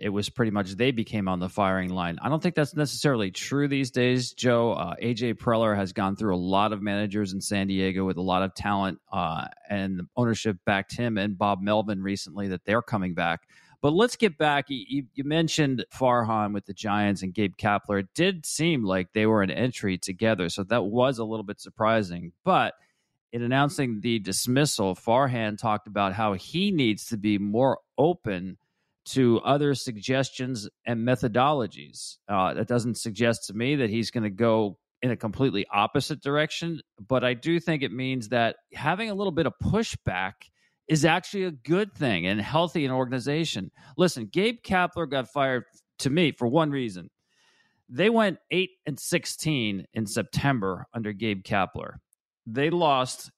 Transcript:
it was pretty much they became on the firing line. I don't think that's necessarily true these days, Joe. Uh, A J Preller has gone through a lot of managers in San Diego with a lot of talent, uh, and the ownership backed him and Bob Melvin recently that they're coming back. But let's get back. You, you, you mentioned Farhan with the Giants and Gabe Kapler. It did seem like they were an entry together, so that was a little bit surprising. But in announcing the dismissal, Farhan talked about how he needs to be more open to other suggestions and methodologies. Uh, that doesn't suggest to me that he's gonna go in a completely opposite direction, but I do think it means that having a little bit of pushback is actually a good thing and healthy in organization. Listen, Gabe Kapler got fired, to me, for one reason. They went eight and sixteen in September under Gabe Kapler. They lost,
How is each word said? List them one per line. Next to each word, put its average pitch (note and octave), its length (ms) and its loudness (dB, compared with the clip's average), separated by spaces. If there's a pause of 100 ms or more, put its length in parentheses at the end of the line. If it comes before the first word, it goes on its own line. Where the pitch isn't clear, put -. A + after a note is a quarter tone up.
it G#2+ 60 -2
was G2+ 200 -2
pretty A2+ 220 0
much G2 220 -2
they A#2+ 180 2
became G#2+ 380 -2
on F#2 100 0
the F2+ 100 -2
firing F#2+ 420 0
line. F2 300 -4
I A#2+ 100 -4
don't D3+ 120 -2
think F3 140 -2
that's D3+ 180 0
necessarily C3+ 560 0
true C#3+ 380 -2
these C#3 240 0
days, B2 400 2
Joe. A#2 400 2
Uh, E2+ 260 -4
A A#2+ 160 -2
J A2+ 200 -2
Preller A2+ 420 2
has F#2+ 160 -2
gone G2 240 0
through G#2 180 0
a - 20 2
lot F#2+ 360 2
of G2+ 100 -6
managers G2+ 500 -2
in G2 80 -4
San G2 280 -2
Diego F#2+ 360 0
with F#2 120 0
a F2 60 -4
lot F#2 200 2
of F#2+ 140 -4
talent, G2 420 -2 (140)
uh, E2+ 340 -2 (240)
and G2 300 -2
the F2 160 -10
ownership A2 480 0
backed G2 320 0
him A#2+ 200 -2
and G2 220 -2
Bob G2+ 240 2
Melvin G2+ 400 0
recently G2 460 -6
that F2+ 160 -6
they're G#2+ 180 2
coming F#2 320 -2
back. E2+ 320 -2 (340)
But C#3+ 120 4
let's A3+ 240 2
get G3 200 0
back. C#3+ 340 0
You, B2 180 -8
you, C#3 160 -2 (100)
you C#3 80 -6
mentioned D3 720 0
Farhan A2+ 580 2
with G2+ 140 -6
the G2 80 -14
Giants G2+ 480 0
and F#2 100 -6
Gabe G2 240 0
Kapler. G#2 440 0
It G2 120 -6
did F3 320 0
seem D#3 380 0
like F#2+ 300 0
they G#2+ 120 2
were A2 160 4
an F#2+ 120 0
entry G2+ 460 -2
together, F#2+ 500 0
so G2 160 -4
that G2+ 220 0
was B2 340 2
a A2+ 40 -4
little A2 200 -6
bit G2+ 160 -10
surprising. G2 720 0 (120)
But D3 300 2 (580)
in A#2+ 80 -4
announcing C3 600 0
the A#2 180 0
dismissal, G#2 800 0
Farhan A#2 600 0
talked G#2+ 300 -2
about G2+ 260 0
how G#2 200 0
he F3+ 400 -2
needs A#2+ 340 0
to A#2+ 100 -6
be G#2 220 0
more G#2+ 400 2 (180)
open G2+ 640 0 (520)
to A#2+ 320 4
other C#3+ 340 2
suggestions B2+ 920 -4 (160)
and A#2 220 -2
methodologies. B2 1120 0 (120)
Uh, F#2+ 260 2
that G#2+ 120 -2
doesn't A#2+ 320 0
suggest A#2 480 0
to F#2+ 80 -12
me B2+ 220 0
that B2 140 0
he's A2 200 -2
gonna G#2+ 180 -2
go G#2+ 480 2 (260)
in B2 100 0
a G#2 40 -2
completely A2 560 -2
opposite A#2 480 0
direction, D3+ 600 -2 (260)
but B2+ 160 2
I B2 120 2
do D#3+ 260 0
think D#3 240 0
it A2 80 -4
means B2+ 380 -4
that A#2 260 2 (160)
having F#3 360 -2
a G3+ 60 -4
little G3 160 -2
bit D#3+ 160 0
of F#3+ 60 -2 (100)
pushback G2 680 -2 (560)
is D3+ 160 4
actually F3+ 400 2
a F3+ 60 -2
good E3+ 420 -2
thing G2 340 0
and G#2 140 0
healthy D#3 460 0
in B2+ 40 -2
organization. C3 800 -2 (280)
Listen, E3 260 2
Gabe G3+ 400 -2
Kapler F3 420 0
got C3 240 -2
fired, C3+ 340 0 (340)
to - 100 -2
me, D3+ 240 4
for A#2+ 160 -2
one D#3 220 4
reason. A2 400 -4 (800)
They D#3+ 180 2
went A3 300 2 (120)
eight F3+ 200 0 (160)
and C3+ 120 -8
sixteen A#2+ 920 -2
in A2 140 -2
September G2+ 880 -2
under G#2+ 180 -4
Gabe G2+ 300 -4
Kapler. F#2 540 -2 (500)
They C3+ 240 0
lost, C#3+ 680 2